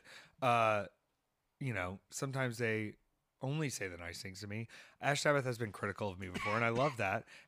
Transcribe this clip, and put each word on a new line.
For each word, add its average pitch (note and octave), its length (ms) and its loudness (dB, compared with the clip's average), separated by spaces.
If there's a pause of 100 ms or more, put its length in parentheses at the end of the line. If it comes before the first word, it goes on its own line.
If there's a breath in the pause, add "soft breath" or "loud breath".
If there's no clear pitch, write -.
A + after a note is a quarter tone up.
(400 loud breath)
uh, A2+ 440 6 (760)
you B2+ 160 -4
know, F#2 240 -4 (120)
sometimes C3 480 -2
they A2 360 0 (480)
only C#3+ 260 0
say G#2 180 -4
the F2+ 120 -8
nice E2+ 240 -10
things F#2+ 180 -10
to G#2+ 60 -8
me. G#2+ 200 -6 (340 loud breath)
Ash C#3 200 2
Sabbath C#3+ 240 4
has B2 140 -2
been A2+ 120 -2
critical G2+ 400 -4
of F2+ 80 -10
me F#2+ 100 -8
before, G2+ 280 -2
and A#2 80 4
I A#2 60 4
love B2+ 260 2
that. G#2+ 280 0 (240 loud breath)